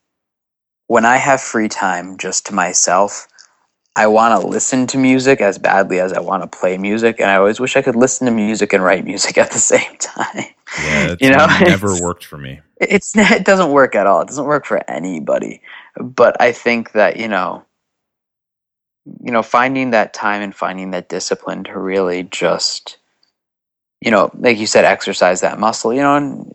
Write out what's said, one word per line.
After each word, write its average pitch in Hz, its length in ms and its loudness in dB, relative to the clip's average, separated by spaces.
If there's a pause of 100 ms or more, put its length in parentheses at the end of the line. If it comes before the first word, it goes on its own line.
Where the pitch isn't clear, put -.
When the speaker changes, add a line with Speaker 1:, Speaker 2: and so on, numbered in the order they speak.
(880)
Speaker 1:
when 113 180 4
I 123 120 6
have 135 240 2
free 110 280 -4
time 92 480 -6
just - 300 -6
to 104 60 -10
myself, 90 720 0 (680)
I 110 120 4
wanna 110 320 4
listen 107 480 -2
to 135 100 -4
music 131 440 4
as 101 160 2
badly 98 420 0
as 92 140 -2
I 87 60 -2
wanna 90 280 -4
play 92 300 -4
music, 110 420 -2
and 101 120 2
I 98 60 4
always 104 220 2
wish 123 160 -2
I 135 60 4
could 131 140 0
listen 131 300 2
to 120 60 2
music 104 420 -2
and 95 100 2
write 90 220 2
music 95 320 -4
<laughs> - 20 2
at - 120 2
the - 80 -6
same - 380 0
time. - 480 -8 (380)
Speaker 2:
Yeah, - 240 -2
that's 87 140 -4
Speaker 1:
You 135 100 4
know, 147 160 6 (140)
Speaker 2:
never 104 300 2
Speaker 1:
it's, 87 100 -2
Speaker 2:
worked 87 240 -6
for - 120 -18
me. 69 220 -14 (200)
Speaker 1:
it's, - 340 0
<laughs> - 40 2
it 208 280 4
doesn't 190 260 4
work 135 240 4
at 98 120 4
all. 90 140 4
It - 60 -4
doesn't 131 180 -8
work 143 200 -2
for - 240 -4
anybody. 67 720 -6 (380)
But 123 420 0
I 123 100 2
think 117 400 -4
that, - 260 0
you 113 100 -8
know, 92 360 -4 (1600)
you - 80 -8
know, 117 100 2
finding 131 500 0
that 107 220 0
time 104 280 -4
and 98 120 -8
finding 92 380 -8
that 90 180 -8
discipline 92 540 -6
to 98 160 -12
really 92 440 -2
just, - 760 -4 (1040)
you 117 100 0
know, 98 260 4
like 120 220 2
you 107 80 -4
said, 101 180 4
exercise 92 560 2
that - 180 -4
muscle, 110 320 0
you 131 100 0
know, 143 140 2
and 143 400 -6